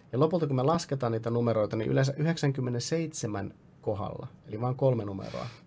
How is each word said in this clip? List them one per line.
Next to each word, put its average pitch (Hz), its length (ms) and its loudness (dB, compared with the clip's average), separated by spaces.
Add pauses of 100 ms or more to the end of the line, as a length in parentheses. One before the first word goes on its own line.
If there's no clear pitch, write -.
(120)
Ja 120 80 0
lopulta 156 280 4
kun 135 80 0
me 127 80 2
lasketaan 139 480 2
niitä 113 180 -2
numeroita, 113 460 2
niin 113 160 0
yleensä 135 260 2
yhdeksänkymmenenseitsemän 135 1400 -2 (280)
kohdalla, - 460 -4 (200)
eli 107 140 -6
vaan 127 140 0
kolme 127 300 4
numeroa, 107 420 -6 (200)